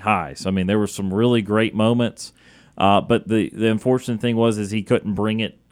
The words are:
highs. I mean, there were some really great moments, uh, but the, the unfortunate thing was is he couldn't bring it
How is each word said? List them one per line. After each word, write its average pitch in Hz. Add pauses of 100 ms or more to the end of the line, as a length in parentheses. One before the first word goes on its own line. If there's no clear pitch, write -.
highs. 87
I 95
mean, 95
there 104
were 104
some 98
really 117
great 107
moments, 113 (460)
uh, 98
but 117
the, 107
the 110
unfortunate 120
thing 120
was 113
is 104
he 107
couldn't 107
bring 107
it - (140)